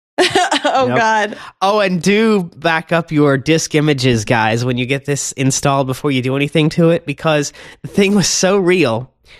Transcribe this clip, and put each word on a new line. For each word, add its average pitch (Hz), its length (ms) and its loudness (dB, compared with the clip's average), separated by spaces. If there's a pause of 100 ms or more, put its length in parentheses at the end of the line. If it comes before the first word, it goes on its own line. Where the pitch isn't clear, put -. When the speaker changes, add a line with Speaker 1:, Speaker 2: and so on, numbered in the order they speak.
(180)
Speaker 1:
<laughs> 359 120 2 (480)
Oh, 262 100 2
Speaker 2:
Yep. 240 100 -2
Speaker 1:
God. 220 400 0 (240)
Speaker 2:
Oh, 202 180 2
and 185 220 0
do 208 420 2 (140)
back 165 340 -2
up 165 200 0
your 147 260 4
disk 156 380 0
images, 131 500 2
guys, 117 400 0
when 123 120 -2
you 123 80 -4
get 135 200 -6
this - 280 -6
installed 139 540 0
before 131 240 -4
you 131 100 0
do 131 140 -2
anything 143 360 0
to 165 180 2
it, 170 160 0
because 147 480 -2 (280)
the - 60 -14
thing 202 260 2
was 202 140 2
so 190 300 0
real 156 560 0 (260)